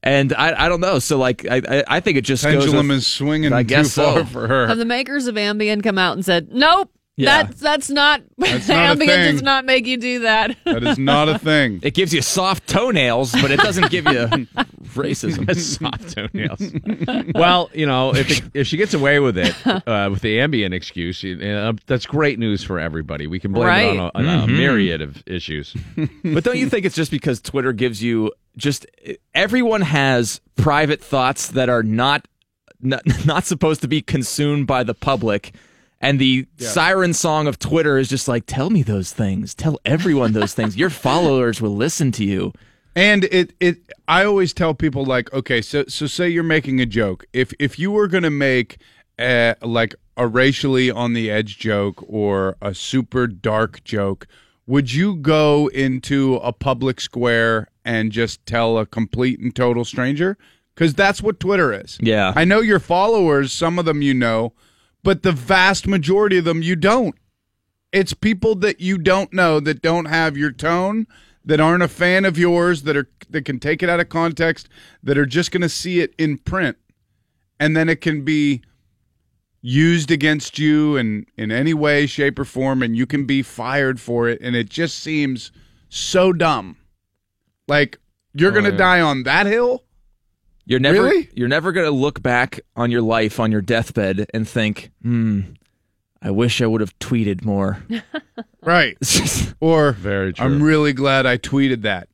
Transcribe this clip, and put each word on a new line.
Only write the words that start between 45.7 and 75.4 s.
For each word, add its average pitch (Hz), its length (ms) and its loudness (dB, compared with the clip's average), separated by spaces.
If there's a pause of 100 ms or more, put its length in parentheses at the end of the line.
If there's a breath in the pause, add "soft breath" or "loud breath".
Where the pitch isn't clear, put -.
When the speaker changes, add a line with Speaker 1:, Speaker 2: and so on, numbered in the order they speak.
Speaker 2:
so - 180 -6
say 175 220 -2
you're 170 140 0
making 151 380 0
a 123 60 2
joke. 101 460 -2
If, 127 280 -2
if 143 180 -2
you 185 140 -2
were 208 160 2
gonna 170 220 0
make 135 480 0 (400 soft breath)
a, 117 440 2
like, 117 320 -2 (240)
a 123 80 0
racially 127 640 2
on 120 240 -2
the 113 160 -2
edge 104 280 -4
joke 101 480 -2
or 98 540 -2
a 101 140 -6
super 123 540 -2
dark 107 560 -2
joke, 98 420 -4 (400 soft breath)
would 131 260 0
you 185 240 0
go 151 520 2
into 135 680 0
a 120 160 -4
public 131 480 -2
square 117 680 0 (160)
and 110 280 -2
just 113 320 -4
tell 117 320 0
a 110 100 -2
complete 123 540 -2
and 120 160 -6
total 120 280 0
stranger? 147 520 -2 (380 soft breath)
'Cause 160 200 2
that's 196 280 2
what 208 180 -2
Twitter 180 320 0
is. 101 280 -10
Speaker 1:
Yeah. 107 360 2
Speaker 2:
I 160 80 4
know 202 160 4
your 214 200 4
followers, 175 720 2
some 170 260 -2
of 175 60 -2
them 151 180 0
you 139 120 2
know, 117 380 0 (520)
but 190 200 2
the 185 80 4
vast 185 560 2
majority 196 500 2
of 170 60 0
them 165 180 0
you 175 140 -2
don't. 220 400 0 (720)
It's 190 240 0
people 220 420 0
that 196 240 -2
you 185 180 -2
don't 185 340 0
know, 175 280 2
that 147 220 -4
don't 165 220 0
have 156 320 0
your 143 160 -2
tone, 185 560 -2 (360 soft breath)
that 151 140 2
aren't 170 240 4
a 170 60 0
fan 185 360 0
of 170 140 0
yours, 175 460 2
that 147 120 0
are, 139 120 -4 (220)
that 151 140 -6
can 131 140 -6
take 151 240 -2
it 180 60 0
out 170 100 2
of 170 100 -2
context, 165 600 -2 (340 soft breath)
that 139 160 2
are 143 80 4
just 147 240 0